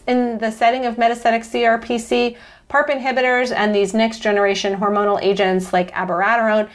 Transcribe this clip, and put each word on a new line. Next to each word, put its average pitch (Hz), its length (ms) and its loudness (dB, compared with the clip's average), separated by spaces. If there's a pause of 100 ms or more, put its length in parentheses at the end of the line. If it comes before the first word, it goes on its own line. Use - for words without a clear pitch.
in 247 320 0
the 220 140 -2
setting 240 340 0
of 233 120 -4
metastatic 233 460 0
C 240 220 -2
R 226 140 4
P 240 180 -4
C. 240 400 -2 (300)
parp 294 220 0
inhibitors 254 640 0
and 208 180 0
these 202 200 2
next 226 260 0
generation 202 560 0
hormonal 202 460 0
agents 185 500 0
like 180 200 0
abiraterone 214 840 0